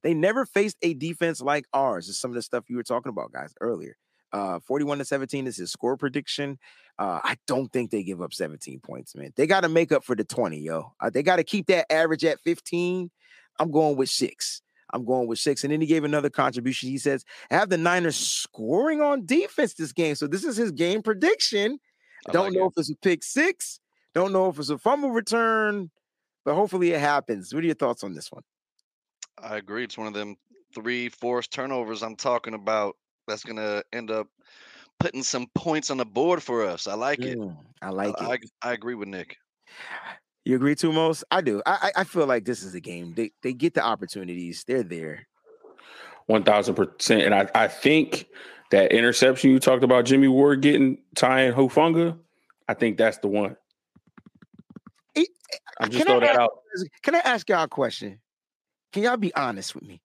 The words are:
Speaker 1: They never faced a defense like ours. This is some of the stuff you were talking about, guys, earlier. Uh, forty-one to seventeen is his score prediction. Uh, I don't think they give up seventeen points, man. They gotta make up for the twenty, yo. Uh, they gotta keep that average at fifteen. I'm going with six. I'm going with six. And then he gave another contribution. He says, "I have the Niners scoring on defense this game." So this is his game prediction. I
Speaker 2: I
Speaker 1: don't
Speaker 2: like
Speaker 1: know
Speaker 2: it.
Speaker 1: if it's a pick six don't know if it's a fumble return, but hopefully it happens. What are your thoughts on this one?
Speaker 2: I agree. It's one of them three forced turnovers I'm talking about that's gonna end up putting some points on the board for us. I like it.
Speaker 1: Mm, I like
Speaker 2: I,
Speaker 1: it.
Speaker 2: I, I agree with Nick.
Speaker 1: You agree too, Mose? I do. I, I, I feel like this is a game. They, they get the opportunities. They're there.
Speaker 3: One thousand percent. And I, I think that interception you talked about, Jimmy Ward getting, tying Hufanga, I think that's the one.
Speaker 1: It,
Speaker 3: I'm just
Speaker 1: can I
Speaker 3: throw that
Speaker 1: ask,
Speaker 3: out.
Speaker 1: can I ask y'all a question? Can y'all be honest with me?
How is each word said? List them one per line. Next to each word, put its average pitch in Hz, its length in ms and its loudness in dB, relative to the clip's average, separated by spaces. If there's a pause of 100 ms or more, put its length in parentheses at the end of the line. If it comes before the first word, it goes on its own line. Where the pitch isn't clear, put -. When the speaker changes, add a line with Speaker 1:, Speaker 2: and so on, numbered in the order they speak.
Speaker 1:
They 165 120 2
never 208 320 0
faced 202 360 0
a 170 120 0
defense 160 460 -4
like 143 320 -2
ours. 117 340 0
This 98 80 -12
is - 60 -8
some 123 100 -6
of 120 60 -8
the 113 60 -6
stuff - 280 -6
you 120 60 -6
were 120 80 -6
talking 123 260 -4
about, 60 220 -8
guys, 67 280 -12
earlier. 82 360 -6 (360)
Uh, 95 280 -4
forty-one 143 380 -2
to 139 60 -6
seventeen 135 440 -4
is 113 80 -10
his 87 160 -10
score 123 240 -4
prediction. 139 600 -6 (420)
Uh, 90 260 -4
I - 120 -4 (120)
don't 131 240 -2
think 123 180 -2
they 104 140 -2
give 87 180 -8
up 69 100 -10
seventeen 73 460 -10
points, 64 380 -16
man. 71 180 -14
They 151 140 2
gotta 185 200 2
make 165 220 2
up 139 140 2
for 123 100 -2
the 104 100 -2
twenty, 82 360 -4
yo. 80 400 -8
Uh, 113 100 -2
they 143 140 -2
gotta 175 200 2
keep 196 220 -4
that 175 260 2
average 160 320 2
at 156 140 2
fifteen. 175 720 -2 (480)
I'm 160 140 -2
going 147 240 4
with 131 120 0
six. - 540 -6 (300)
I'm 123 120 -6
going 123 220 0
with 113 140 -4
six. 143 240 -2
And 143 80 -2
then 156 80 0
he 160 80 0
gave 160 160 2
another 147 260 0
contribution. 127 580 -2
He 135 100 -6
says, 135 260 -2 (260)
"I 135 40 0
have 190 160 2
the 180 60 2
Niners 170 400 0
scoring 196 840 -2
on 262 260 0
defense 254 480 0
this 160 180 -8
game." 156 220 0
So 143 140 -4
this 190 160 -4
is 262 120 -4
his 220 140 0
game 175 320 0
prediction. 226 760 0 (460)
I - 40 -10
Speaker 2:
I - 20 -2
Speaker 1:
don't 180 120 4
Speaker 2:
like 190 100 -2
Speaker 1:
know 185 120 2
Speaker 2:
it. 175 100 0
Speaker 1:
if - 20 0
it's 147 120 -4
a 147 60 -6
pick 175 280 0
six - 560 -2 (360)
don't 190 160 2
know 190 160 4
if 147 100 -4
it's 143 120 -6
a 147 80 -2
fumble 277 320 2
return, 220 800 0 (560)
but 151 80 0
hopefully 180 380 2
it 151 80 0
happens. 135 520 0
What 156 100 -4
are 170 40 -2
your 156 80 0
thoughts 120 280 -2
on 95 120 -10
this - 180 -16
one? - 100 -20 (960)
Speaker 2:
I 107 220 -10
agree. 104 260 -8
It's 107 140 -14
one 110 80 -8
of 107 80 -10
them 104 220 -8 (380)
three 120 360 -6
forced 120 420 -6
turnovers 120 500 -6
I'm 113 140 -8
talking 117 380 -4
about 104 420 -2 (320)
that's 107 160 -8
gonna 107 380 -6 (100)
end 113 180 -10
up 110 180 -4 (720)
putting 131 240 -2
some 123 320 -4
points 156 360 -2
on 135 80 -2
the 123 80 -2
board 151 360 2
for 117 220 -2
us. 90 220 -4
I 101 80 -6
like 135 240 -4
it. 127 200 -6
Speaker 1:
Mm, 92 200 -10 (240)
I 95 80 -10
like 98 280 -4
Speaker 2:
I, 120 180 -4
Speaker 1:
it. 117 140 -14 (120)
Speaker 2:
I, 123 80 -6
I - 20 -2
agree 117 220 -8
with 101 140 -10
Nick. 92 280 -14 (1120)
Speaker 1:
You 127 100 2
agree 143 180 2
too, 160 180 0
Mose? 160 380 0
I 185 120 2
do. 107 240 0
I, 190 280 0
I, 180 60 0
I 190 40 0
feel 165 200 0
like 120 220 0
this 120 160 -6
is 95 120 -14
a - 60 -10
game. 87 320 -12
They, 113 200 -4 (100)
they 131 100 -4
get 139 220 -2
the - 100 2
opportunities. 90 840 -6
They're 123 160 0
there. 82 460 -10 (960)
Speaker 3:
One 107 180 4
thousand 104 320 4
percent. 107 460 2
And 101 140 4
I, 98 200 4
I 113 140 4
think - 600 2 (420)
that 98 220 6
interception 123 580 6
you 131 80 8
talked 127 260 4
about, 123 220 6
Jimmy 135 220 6
Ward 135 340 6
getting, 139 400 4 (120)
tying 131 380 4
Hufanga, 165 640 4 (500)
I 113 60 -4
think 110 240 0
that's 110 220 2
the 101 100 -2
one. 101 300 0 (1600)
Speaker 1:
It, 330 120 2 (520)
Speaker 3:
I'm - 100 -2
just 254 140 2
Speaker 1:
can 370 40 4
I 494 100 6
Speaker 3:
throw - 20 6
that - 100 6
Speaker 1:
ask, 247 100 6
Speaker 3:
out. 233 100 4 (520)
Speaker 1:
can 294 140 2
I - 20 4
ask 247 300 0
y'all 165 160 2
a - 40 -6
question? 110 520 -6 (720)
Can 202 100 -2
y'all 247 140 2
be 196 180 -2
honest 117 400 -4
with - 100 -16
me? 92 200 -20